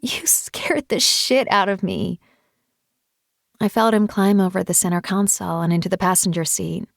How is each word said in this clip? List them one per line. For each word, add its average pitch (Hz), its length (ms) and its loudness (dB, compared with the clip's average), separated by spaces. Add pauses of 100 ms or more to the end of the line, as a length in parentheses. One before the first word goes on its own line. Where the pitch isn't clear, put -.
You - 260 -8
scared - 600 0
the 233 120 0
shit - 500 2
out 196 180 4
of 196 140 -2
me. 180 360 -4 (1400)
I 214 80 2
felt 226 260 2
him 214 140 4
climb 202 320 2
over 185 240 0
the - 100 -4
center 175 260 0
console 190 600 -2
and 165 120 0
into 170 160 0
the 185 100 -2
passenger 180 460 0
seat 165 520 -6